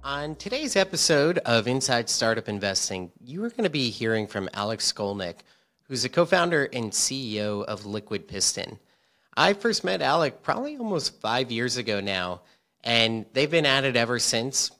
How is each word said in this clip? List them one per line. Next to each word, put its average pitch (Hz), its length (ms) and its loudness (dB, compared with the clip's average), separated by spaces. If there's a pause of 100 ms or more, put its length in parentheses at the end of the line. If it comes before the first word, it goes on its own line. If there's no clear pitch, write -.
On 147 260 -6
today's 254 400 -4
episode 170 680 4
of 117 220 4
Inside 123 420 0
Startup 113 400 0
Investing, 95 640 -2 (120)
you 156 200 -8
are 233 80 -4
gonna 220 180 0
be 135 220 0
hearing 113 340 0
from 98 300 -4
Alex 104 360 -2
Skolnick, 101 500 -4 (420)
who's 123 180 -6
the 127 80 -2
co-founder 170 640 4
and 117 180 -2
C 131 460 -2
E 104 60 -2
O 104 180 -2
of 101 240 -8
Liquid 104 420 -6
Piston. - 520 -4 (580)
I 180 160 6
first 208 300 0
met 185 180 -2
Alec 147 400 2
probably 277 360 -4
almost 208 440 -4
five 120 300 0
years 120 260 -2
ago 104 240 -2
now, 90 400 -4 (420)
and 113 500 2
they've 147 180 2
been 160 160 4
at 135 180 4
it 127 100 0
ever 117 220 2
since 120 640 0